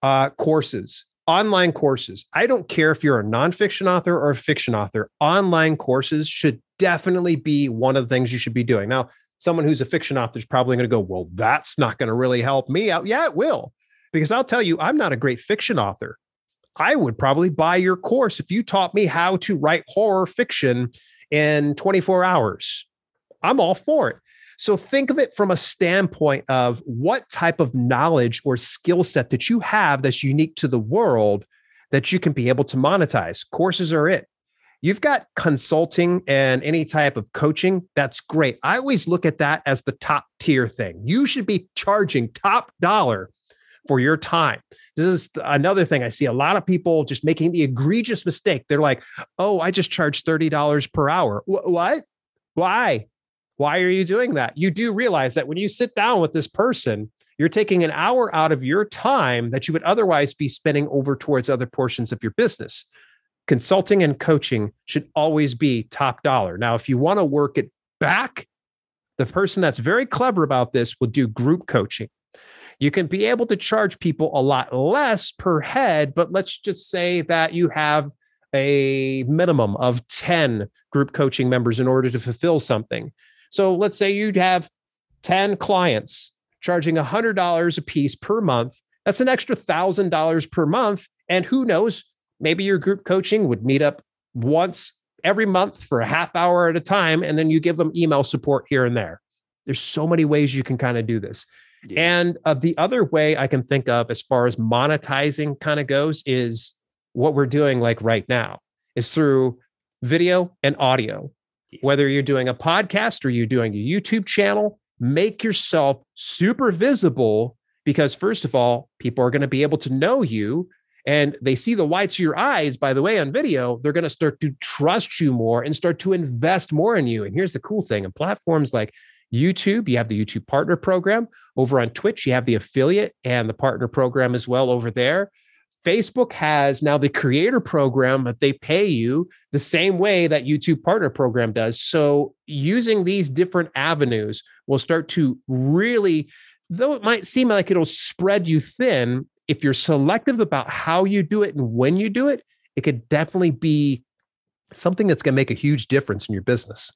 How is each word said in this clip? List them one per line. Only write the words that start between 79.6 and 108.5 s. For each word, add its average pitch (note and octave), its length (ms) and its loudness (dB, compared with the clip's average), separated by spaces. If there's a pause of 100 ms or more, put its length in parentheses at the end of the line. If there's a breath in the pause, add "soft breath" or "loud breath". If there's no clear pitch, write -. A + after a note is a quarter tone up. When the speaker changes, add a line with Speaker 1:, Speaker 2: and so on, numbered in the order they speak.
Speaker 1:
of B2 320 0
ten C3 600 0 (220)
group C#3 220 0
coaching C3+ 360 0
members A#2+ 300 2
in B2+ 80 2
order C3 240 2
to A#2+ 80 -2
fulfill D3+ 400 0
something. A2+ 520 -4 (380 soft breath)
So F#3+ 240 2
let's G3+ 240 -2
say G3 140 0
you'd G3+ 240 -2
have F#3 340 2 (540)
ten G3 320 0
clients F3+ 800 0 (260)
charging E3+ 380 0
a D#3 60 0
hundred G#3 340 -2
dollars F3 400 0
a E3 40 -8
piece - 320 -2
per - 280 -4
month. C3+ 400 0 (240)
That's - 160 0
an B3+ 80 2
extra B3+ 260 -2
thousand F3+ 540 -2
dollars D#3+ 360 0
per E3 200 -2
month. G3+ 420 0 (220)
And F#3 160 0
who C4 200 0
knows, G#3 380 0 (360)
maybe E3 240 0
your G3 140 2
group F#3+ 280 -2
coaching F#3+ 420 0
would A2+ 180 -2
meet C3+ 160 2
up C#3+ 220 -2 (320)
once D#3 580 -2 (300)
every G3+ 240 2
month F#3+ 360 -2
for A#2+ 180 -2
a A2+ 40 -2
half D#3+ 300 -4
hour F3 340 2
at E3 60 -2
a E3+ 60 -2
time, E3+ 420 0
and D3+ 160 -2
then D#3+ 100 2
you D#3+ 100 4
give D#3+ 180 -2
them D#3+ 180 0
email D#3 280 2
support C3+ 460 -2
here C3 160 2
and A#2+ 100 0
there. F2+ 240 -6 (460)
There's C#3 140 -6
so - 260 -4
many E3 200 2
ways D3 280 2
you C3+ 80 -2
can C3 160 -4
kinda B2 240 -2
do A2+ 180 -2
this. - 260 -12 (420 soft breath)
Speaker 2:
Yeah. - 140 -2
Speaker 1:
And, F3 420 2
uh, D#3 120 2
the D#3+ 220 -2
other G#3 280 0
way D3+ 320 2
I C3+ 100 -2
can B2+ 160 0
think C3+ 240 -2
of A#2+ 240 0
as A2+ 100 -8
far B2 260 2
as B2 100 -2
monetizing C#3+ 1040 -2
kinda D3 220 -2
goes C#3+ 420 -2
is A#2+ 480 -4 (400)
what C#3+ 200 0
we're C#3 120 2
doing, C#3 340 2
like, A#2 220 0
right A2 260 0
now A#2 320 -2 (360)